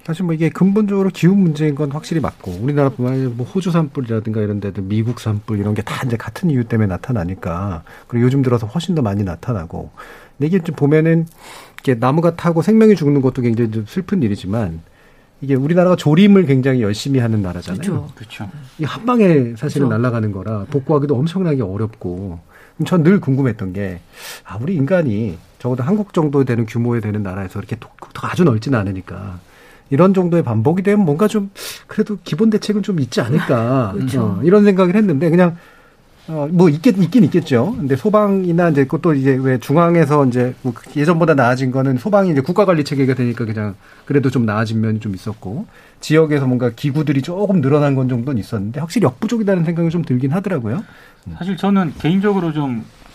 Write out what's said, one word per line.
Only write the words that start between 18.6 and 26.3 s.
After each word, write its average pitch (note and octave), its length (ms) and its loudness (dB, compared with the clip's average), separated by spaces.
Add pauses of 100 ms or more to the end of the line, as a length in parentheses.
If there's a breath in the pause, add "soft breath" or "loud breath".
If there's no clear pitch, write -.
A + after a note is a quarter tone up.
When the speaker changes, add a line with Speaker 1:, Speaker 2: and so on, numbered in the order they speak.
Speaker 1:
이게 D#3 100 -4
한 A3 200 -10
방에 E3+ 500 4
사실은 C#3 320 -2
Speaker 2:
그렇죠. A2 140 0
Speaker 1:
날아가는 A2+ 300 0
거라 G2 380 -6
복구하기도 C#3+ 460 0
엄청나게 E3 460 -2
어렵고. F#2+ 800 -8 (460 soft breath)
전 F3+ 160 2
늘 F#3 180 4
궁금했던 A#2+ 520 -2
게, F#2 280 -8 (440 loud breath)
아, F#2+ 160 -14
우리 E3+ 140 -4
인간이 C3 600 0 (220)
적어도 B2+ 240 -4
한국 G3+ 320 -2
정도 C#3+ 300 2